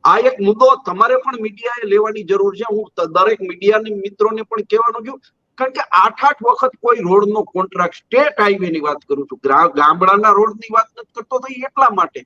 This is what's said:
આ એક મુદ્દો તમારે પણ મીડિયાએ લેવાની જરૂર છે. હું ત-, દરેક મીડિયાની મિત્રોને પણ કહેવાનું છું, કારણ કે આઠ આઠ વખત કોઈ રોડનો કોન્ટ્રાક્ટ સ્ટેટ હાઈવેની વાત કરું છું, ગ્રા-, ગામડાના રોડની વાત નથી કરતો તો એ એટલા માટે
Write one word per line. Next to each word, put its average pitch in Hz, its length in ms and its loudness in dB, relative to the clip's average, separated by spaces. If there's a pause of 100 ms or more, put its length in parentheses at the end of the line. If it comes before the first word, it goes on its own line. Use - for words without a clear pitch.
આ 175 140 4
એક 247 220 0
મુદ્દો 214 260 2 (200)
તમારે 220 300 0
પણ 254 240 -4
મીડિયાએ 220 460 -8
લેવાની 214 360 0
જરૂર 196 340 -2
છે. 226 180 -6
હું 214 220 -6
ત-, 165 160 -6
દરેક 208 280 2
મીડિયાની 196 500 -2
મિત્રોને 208 520 -4
પણ 214 200 -6
કહેવાનું 226 440 -2
છું, 262 140 -14 (380)
કારણ 262 120 -2
કે 269 100 -10
આઠ - 440 2
આઠ 277 180 2
વખત 240 280 0 (120)
કોઈ 233 140 2
રોડનો 202 460 2
કોન્ટ્રાક્ટ 185 520 -4
સ્ટેટ 285 460 0
હાઈવેની 185 400 0
વાત 147 180 -4 (100)
કરું 139 180 -4
છું, - 180 -16
ગ્રા-, 147 300 4
ગામડાના 185 560 2
રોડની 214 420 0
વાત 220 140 2 (120)
નથી 233 160 -20
કરતો 247 240 -6
તો 254 120 -8
એ - 20 -12
એટલા 262 420 -2
માટે 165 320 -4